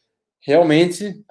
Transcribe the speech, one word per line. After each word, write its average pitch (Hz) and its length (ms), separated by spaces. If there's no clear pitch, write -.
realmente 175 920